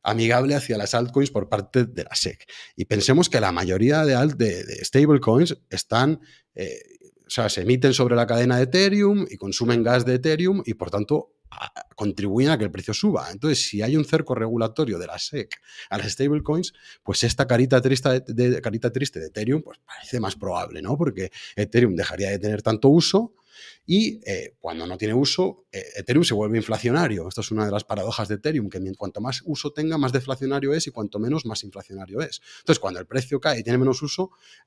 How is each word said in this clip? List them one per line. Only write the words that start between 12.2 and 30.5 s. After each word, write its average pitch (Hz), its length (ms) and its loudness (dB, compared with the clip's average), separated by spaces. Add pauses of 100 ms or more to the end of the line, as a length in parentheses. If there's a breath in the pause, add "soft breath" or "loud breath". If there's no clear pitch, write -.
a 151 60 2
que 110 60 -2
el 95 80 -4
precio 92 220 -8
suba. 104 380 -2
Entonces, 127 360 -2
si 101 140 -4
hay 123 140 0
un 151 100 2
cerco - 300 -2
regulatorio 113 600 -2
de 87 100 -8
la 82 100 -12
sec - 420 -10 (300 loud breath)
a 98 80 -6
las 104 140 -6
stablecoins, 147 640 -2 (300 loud breath)
pues - 200 -2
esta 123 240 2
carita 127 340 4
triste 131 440 2
de, 120 240 2
de, 123 120 0
carita 113 300 -4
triste 135 280 -6
de 80 80 -10
Ethereum, 120 340 -2
pues - 240 -20
parece - 340 -10
más 98 160 -4
probable, 87 460 -6
¿no? 104 160 -4
Porque 110 340 -2 (240 loud breath)
Ethereum 107 400 4
dejaría 95 340 -4
de 101 100 -4
tener 104 220 -2
tanto 110 280 4
uso 180 440 4 (500 loud breath)
y, 214 460 0
eh, 92 300 -8
cuando 82 260 -8
no 90 100 -8
tiene 107 200 -2
uso, 165 560 0
eh, 95 120 -12 (140)
Ethereum 123 260 2
se 120 120 2
vuelve 107 220 0
inflacionario. 110 680 0
Esto 101 140 -10
es - 80 -8
una 107 160 0
de 104 60 -2
las 104 120 -2
paradojas 107 440 -4
de 104 80 -4
Ethereum, 123 340 -4
que 92 100 -10
mien-, 95 160 -8
cuanto - 240 -10
más 127 240 -8
uso 151 300 -6
tenga, 160 240 -2
más 131 160 0
deflacionario 135 600 -2